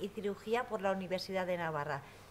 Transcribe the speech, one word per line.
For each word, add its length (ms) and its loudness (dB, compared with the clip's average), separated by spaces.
y 80 -2
Cirugía 560 0
por 160 -2
la 100 6
Universidad 560 0
de 80 4
Navarra, 460 0